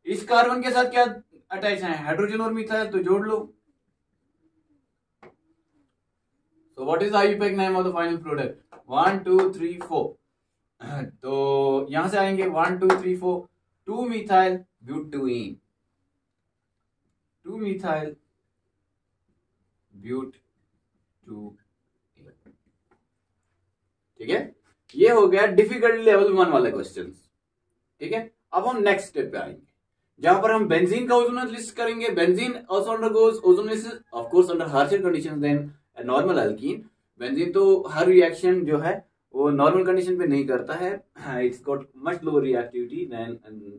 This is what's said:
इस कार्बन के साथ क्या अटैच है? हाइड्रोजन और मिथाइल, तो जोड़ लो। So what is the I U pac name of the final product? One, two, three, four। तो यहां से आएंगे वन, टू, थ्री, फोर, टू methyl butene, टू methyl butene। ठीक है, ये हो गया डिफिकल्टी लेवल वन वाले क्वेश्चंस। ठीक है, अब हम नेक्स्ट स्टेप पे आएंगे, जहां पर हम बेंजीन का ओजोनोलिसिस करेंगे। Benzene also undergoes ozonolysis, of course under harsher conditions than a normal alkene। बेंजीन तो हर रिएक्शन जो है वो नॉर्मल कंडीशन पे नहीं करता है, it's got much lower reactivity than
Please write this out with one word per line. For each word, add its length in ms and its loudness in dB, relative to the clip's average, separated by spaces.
इस 180 -6
कार्बन 380 4
के 80 -2
साथ 200 2
क्या 140 4
अटैच 320 -4
है? 220 -4
हाइड्रोजन 360 -4
और 120 -4
मिथाइल, 380 -4
तो 80 -2
जोड़ 280 0
लो। 280 -6
So 80 -10
what 160 0
is 100 -2
the 60 2
I 80 4
U 120 0
pac 180 -2
name 200 0
of 80 0
the 80 -2
final 260 -4
product? 420 -6
One, 360 0
two, 160 4
three, 260 -6
four। 260 -4
तो 680 0
यहां 180 -2
से 100 -2
आएंगे 300 0
वन, 300 0
टू, 120 4
थ्री, 260 0
फोर, 300 -4
टू 200 -6
methyl 480 2
butene, 680 -8
टू 200 -12
methyl 500 -6
butene। 460 -10
ठीक 100 -10
है, 100 0
ये 160 6
हो 180 6
गया 180 4
डिफिकल्टी 580 2
लेवल 280 6
वन 200 4
वाले 180 2
क्वेश्चंस। 580 -12
ठीक 120 -8
है, 180 -6
अब 140 -2
हम 160 -2
नेक्स्ट 260 0
स्टेप 240 -6
पे 60 -10
आएंगे, 240 -12
जहां 220 4
पर 100 2
हम 160 2
बेंजीन 400 2
का 80 4
ओजोनोलिसिस 560 -2
करेंगे। 360 -4
Benzene 480 0
also 300 -2
undergoes 460 2
ozonolysis, 520 2
of 200 -10
course 180 6
under 240 -2
harsher 280 2
conditions 420 -4
than 180 0
a 140 -12
normal 320 2
alkene। 400 -4
बेंजीन 320 -4
तो 100 4
हर 180 0
रिएक्शन 580 4
जो 140 0
है 140 -2
वो 160 2
नॉर्मल 360 4
कंडीशन 320 0
पे 80 -2
नहीं 200 0
करता 280 -4
है, 180 -6
it's 240 -4
got 180 -4
much 160 -6
lower 200 2
reactivity 640 -4
than 260 -10